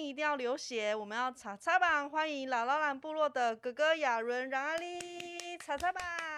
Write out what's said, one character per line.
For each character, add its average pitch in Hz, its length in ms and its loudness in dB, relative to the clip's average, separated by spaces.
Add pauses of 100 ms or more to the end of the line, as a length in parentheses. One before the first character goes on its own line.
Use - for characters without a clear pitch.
一 277 100 -4
定 285 80 -6
要 302 140 2
流 254 220 -2
血？ 214 360 -2
我 214 120 -4
们 214 120 -6
要 254 140 0
查 208 240 -12
查 339 240 4
榜， 302 300 4
欢 311 200 0
迎 269 200 -4
老 233 160 2
老 277 120 4
兰 285 220 2
部 311 140 -8
落 302 160 4
的 240 260 2
哥 247 160 -6
哥 302 240 4
亚 254 240 2
伦、 247 300 -2
冉 269 120 0
阿 311 140 0
丽， 349 840 -8
查 294 200 -4
查 359 160 0
榜。 370 100 -6 (340)